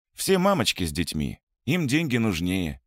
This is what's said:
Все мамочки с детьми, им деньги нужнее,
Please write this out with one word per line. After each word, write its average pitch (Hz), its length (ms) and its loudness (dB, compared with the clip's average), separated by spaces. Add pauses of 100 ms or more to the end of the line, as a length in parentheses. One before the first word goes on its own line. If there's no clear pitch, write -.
(160)
Все 190 220 2
мамочки 180 460 2
с 80 80 -2
детьми, 76 480 -4 (240)
им 160 240 0
деньги 131 300 0
нужнее, 90 680 -2